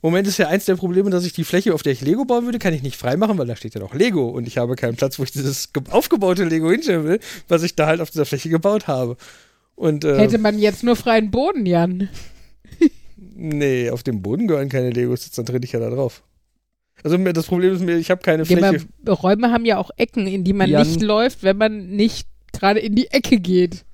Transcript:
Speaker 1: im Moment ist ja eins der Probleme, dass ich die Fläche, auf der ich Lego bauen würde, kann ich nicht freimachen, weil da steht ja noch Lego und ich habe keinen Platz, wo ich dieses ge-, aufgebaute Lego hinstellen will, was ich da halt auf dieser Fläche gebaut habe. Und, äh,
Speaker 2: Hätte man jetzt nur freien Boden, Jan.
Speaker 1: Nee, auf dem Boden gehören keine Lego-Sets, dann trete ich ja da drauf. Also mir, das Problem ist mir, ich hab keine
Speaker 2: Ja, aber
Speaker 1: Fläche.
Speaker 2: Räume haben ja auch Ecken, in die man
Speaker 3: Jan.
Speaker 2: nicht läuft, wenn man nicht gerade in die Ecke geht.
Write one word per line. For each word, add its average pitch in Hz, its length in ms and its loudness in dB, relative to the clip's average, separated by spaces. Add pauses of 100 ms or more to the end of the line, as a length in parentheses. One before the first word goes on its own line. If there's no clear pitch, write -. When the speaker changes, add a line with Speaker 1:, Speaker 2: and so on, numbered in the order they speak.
Speaker 1:
im 160 100 0
Moment 196 180 2
ist 190 100 -4
ja 185 100 2
eins 190 160 0
der 185 120 2
Probleme, 185 340 0
dass 180 160 0
ich 170 60 -6
die 170 100 -6
Fläche, 180 320 0
auf 151 80 -4
der 143 100 0
ich 127 100 -4
Lego 196 220 0
bauen 240 200 0
würde, 240 160 -4
kann 180 120 0
ich 143 100 -4
nicht 139 140 -8
freimachen, 190 400 0
weil 139 120 -2
da 113 80 -6
steht - 180 -14
ja 107 60 -8
noch 107 140 -12
Lego 170 340 2
und 120 180 -6
ich 120 100 -8
habe 123 200 -2
keinen 120 200 -4
Platz, 135 220 -2
wo 131 60 -4
ich - 80 -10
dieses 135 400 -6
ge-, 139 180 -4
aufgebaute 196 540 2
Lego 160 260 0
hinstellen 202 340 0
will, 175 140 0 (300)
was 175 160 2
ich - 100 -4
da 151 120 0
halt 165 140 0
auf 160 100 -6
dieser 151 140 -2
Fläche 143 240 -6
gebaut 196 380 0
habe. 127 300 -4 (580)
Und, 151 300 -2
äh, 147 140 2
Speaker 2:
Hätte 214 200 4
man 214 200 0
jetzt 208 260 0
nur 240 120 4
freien 220 360 0
Boden, 277 340 -2
Jan. 180 420 0 (1080)
Speaker 1:
Nee, 147 760 -2
auf 120 140 -6
dem 110 180 -4
Boden 139 240 -2
gehören 143 220 0
keine 127 220 -2
Lego-Sets, 123 460 -2
dann 117 100 -6
trete 123 180 -4
ich - 80 -10
ja 120 80 -2
da 113 100 -4
drauf. 127 320 -4 (800)
Also 165 160 0
mir, 185 140 0
das 165 140 -2
Problem 185 280 2
ist 180 80 -2
mir, 170 140 0
ich 165 140 -2
hab 180 120 0
keine 160 220 2
Speaker 2:
Ja, 175 140 4
aber 196 120 4
Speaker 1:
Fläche. 156 160 0 (220)
Speaker 2:
Räume 208 440 2
haben 233 120 0
ja 214 140 2
auch 180 180 -6
Ecken, 233 300 -2
in 190 180 -2
die 190 80 2
man 190 180 2
Speaker 3:
Jan. 147 160 6
Speaker 2:
nicht 165 160 -2
läuft, 220 400 0
wenn 196 140 4
man 214 340 -2
nicht 208 360 0 (260)
gerade 208 280 2
in 220 140 -2
die 240 140 2
Ecke 262 320 2
geht. 180 540 0